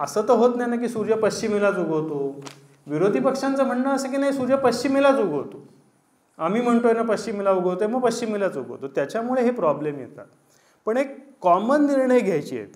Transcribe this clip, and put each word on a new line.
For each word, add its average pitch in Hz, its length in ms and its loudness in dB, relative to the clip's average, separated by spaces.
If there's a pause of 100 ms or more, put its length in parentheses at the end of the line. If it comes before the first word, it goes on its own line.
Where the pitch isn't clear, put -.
असं 202 220 -2
तर 240 100 2
होत 240 240 4
नाही 240 140 -4
ना 240 60 -2
की 233 120 -4
सूर्य 214 260 -2
पश्चिमेलाच 208 640 0
उगवतो. 151 640 -4 (460)
विरोधी 185 340 0
पक्षांचं 269 440 0
म्हणणं 247 260 0
असं 262 200 -2
की 269 60 -4
नाही 277 160 0
सूर्य 262 240 0
पश्चिमेलाच 269 600 2
उगवतो, 147 480 -4 (720)
आम्ही 185 220 0
म्हणतोय 240 320 4
ना 226 100 0
पश्चिमेला 202 500 0
उगवतोय, 185 340 0
मग 240 140 -2
पश्चिमेलाच 220 560 -2
उगवतो, 120 320 -8
त्याच्यामुळे 226 540 -2
हे 240 80 2
प्रॉब्लेम 151 480 -2
येतात. 110 280 -16 (600)
पण 220 100 0
एक - 340 -4 (100)
common 226 460 4
निर्णय 262 340 4
घ्यायचे 160 360 -2
आहेत 104 200 -8